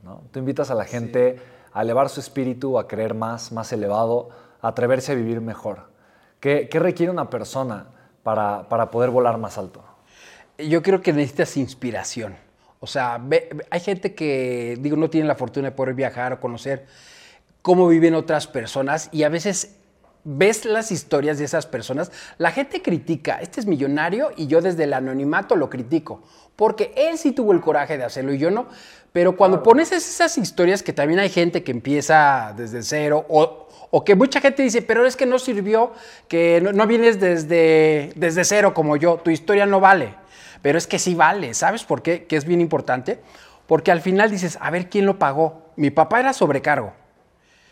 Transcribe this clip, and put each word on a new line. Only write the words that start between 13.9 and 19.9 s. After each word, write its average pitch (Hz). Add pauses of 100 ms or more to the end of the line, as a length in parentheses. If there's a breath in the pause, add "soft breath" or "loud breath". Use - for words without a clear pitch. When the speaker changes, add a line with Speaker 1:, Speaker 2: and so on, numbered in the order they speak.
Speaker 2:
que, 127
digo, 147
no 156
tiene 156
la 147
fortuna 135
de 131
poder 131
viajar 127
o 127
conocer 127 (760 soft breath)
cómo 180
viven 165
otras 160
personas 139
y 156
a 147
veces 175 (480)